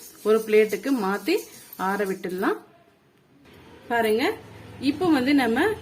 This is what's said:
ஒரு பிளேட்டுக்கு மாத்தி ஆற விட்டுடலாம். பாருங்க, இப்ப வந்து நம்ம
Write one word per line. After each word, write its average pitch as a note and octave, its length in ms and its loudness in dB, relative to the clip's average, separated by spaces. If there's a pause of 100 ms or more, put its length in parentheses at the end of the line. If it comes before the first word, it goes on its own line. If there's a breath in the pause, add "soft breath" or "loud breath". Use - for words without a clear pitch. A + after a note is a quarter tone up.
(280)
ஒரு A3 200 4
பிளேட்டுக்கு G#3+ 420 2 (140)
மாத்தி G3 320 -2 (520 loud breath)
ஆற G3+ 120 -2 (100)
விட்டுடலாம். F#3+ 480 -4 (1300)
பாருங்க, A3+ 340 0 (680)
இப்ப F4 260 0
வந்து C4 260 2
நம்ம A#3+ 220 2 (180)